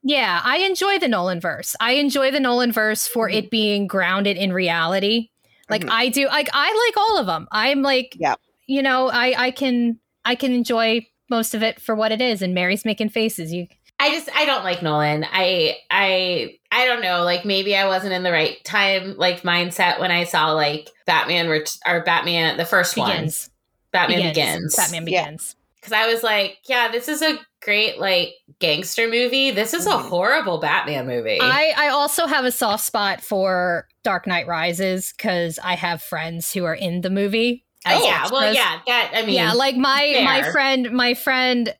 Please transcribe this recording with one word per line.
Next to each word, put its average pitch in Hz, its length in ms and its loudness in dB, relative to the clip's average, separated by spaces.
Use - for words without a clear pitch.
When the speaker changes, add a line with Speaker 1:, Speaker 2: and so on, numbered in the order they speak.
Speaker 1:
Yeah, 240 400 0
I 262 180 2
enjoy 381 380 0
the 311 100 0
Nolan 185 320 0
verse. 165 380 -6
I 233 140 2
enjoy 277 380 2
the 277 100 0
Nolan 247 320 2
verse 214 340 0
for 226 220 -2
Speaker 2:
Mm-hmm. 196 80 0
Speaker 1:
it 214 140 -2
being 208 360 0
grounded 190 520 0
in 196 120 0
reality. 185 800 0
Like, 202 140 -2
Speaker 2:
Mm-hmm. - 100 -6
Speaker 1:
I 233 160 2
do. 269 180 2
Like, 294 280 0
I 415 340 2
like 453 80 -2
all 427 220 4
of 214 100 0
'em. 160 240 -4
I'm 269 300 2
like, 262 360 0
Speaker 2:
Yeah. 147 180 0
Speaker 1:
you 269 160 0
know, 262 280 2
I, 247 260 2
I 247 140 0
can, 240 480 0
I 247 120 0
can 254 180 0
enjoy 226 520 0
most 226 260 -2
of 220 80 -2
it - 200 -2
for 226 120 -2
what 220 180 0
it 220 100 -2
is. 226 180 0
And 180 140 -2
Mary's 180 320 0
making 214 240 -2
faces. 214 420 -2
You 175 140 -6
Speaker 3:
I 285 160 4
just, 311 200 -6
I 277 120 2
don't 262 180 -2
like 175 180 -2
Nolan. 151 480 0
I, 185 460 2
I, 185 640 0
I 254 140 2
don't 233 160 0
know. 180 200 0
Like, 175 220 0
maybe 196 320 0
I 196 100 2
wasn't 190 280 0
in 180 80 -2
the 180 100 2
right 160 320 2
time, 196 540 0
like, 175 240 0
mindset 175 580 0
when 185 100 0
I 175 140 2
saw, 160 280 2
like, 151 360 0
Batman 170 460 0
Ret-, 156 260 -2
or 170 180 0
Batman, 170 520 0
the 165 80 -2
first 180 320 0
one. 220 140 0
Speaker 1:
Begins. 165 400 -6
Speaker 3:
Batman 175 240 2
Speaker 1:
Begins. 151 60 -2
Speaker 3:
Begins. 147 400 -2
Speaker 1:
Batman 170 300 -2
Speaker 2:
Yeah. 175 180 0
Speaker 1:
Begins. - 320 -12
Speaker 3:
'Cause 208 100 -10
I 220 200 2
was 226 100 -2
like, 208 440 -2
"Yeah, 247 220 0
this 247 200 -4
is 302 140 -2
a 311 160 0
great, 214 360 0
like, 180 360 0
gangster 196 500 0
movie. 247 420 0
This 220 220 -2
is 339 140 -2
a 415 60 0
Speaker 2:
Mm-hmm. - 160 -2
Speaker 3:
horrible 185 500 0
Batman 147 480 -2
movie." 117 340 -2
Speaker 1:
I, 285 340 4
I 294 140 2
also 294 380 0
have 277 180 0
a 254 80 0
soft 214 320 -2
spot 202 380 -2
for 180 680 0
Dark 190 220 -2
Knight 175 200 -2
Rises 175 720 -2
'cause 175 480 -2
I 180 120 -2
have 170 260 -4
friends 165 500 -8
who 180 140 -2
are 160 80 -2
in 175 260 -4
the 185 80 -4
movie 214 560 0
as - 120 4
Speaker 3:
Oh, 480 80 2
yeah. 151 240 0
Well, 262 120 0
Speaker 1:
extras. 214 140 2
Speaker 3:
yeah. 170 220 2
That, 240 260 0
I 226 100 0
mean, 208 120 0
Speaker 1:
Yeah, 220 180 2
like, 262 220 2
my, 277 460 2
my 269 200 2
Speaker 3:
fair. 311 100 -2
Speaker 1:
friend, 269 400 0
my 247 220 2
friend 254 640 0